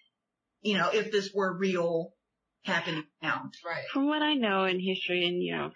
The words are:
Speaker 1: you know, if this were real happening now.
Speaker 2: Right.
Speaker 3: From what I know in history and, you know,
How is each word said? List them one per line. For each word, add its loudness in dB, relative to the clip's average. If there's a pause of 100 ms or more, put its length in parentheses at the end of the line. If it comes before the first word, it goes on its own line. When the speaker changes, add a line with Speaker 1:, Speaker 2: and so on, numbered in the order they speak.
(640)
Speaker 1:
you 2
know, 2
if 0
this 0
were 0
real 0 (520)
happening -2 (180)
now. -4 (140)
Speaker 2:
Right. -6
Speaker 3:
From 2
what 0
I 2
know 2
in 2
history 0
and, 0
you -2
know, -4